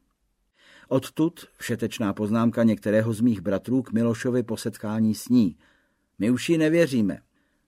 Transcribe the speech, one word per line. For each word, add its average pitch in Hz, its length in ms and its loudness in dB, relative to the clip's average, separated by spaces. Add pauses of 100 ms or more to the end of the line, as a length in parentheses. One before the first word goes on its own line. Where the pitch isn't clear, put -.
(880)
Odtud - 580 -2 (120)
všetečná 107 560 -4
poznámka 113 500 0
některého 110 500 2
z 104 80 -4
mých 113 200 2
bratrů 101 400 -2
k - 100 -10
Milošovi 117 520 0
po 107 140 -6
setkání 110 580 -2
s - 140 -12
ní. 113 280 4 (600)
"My 107 120 0
už 123 180 -2
jí 170 80 2
nevěříme." 156 600 2 (480)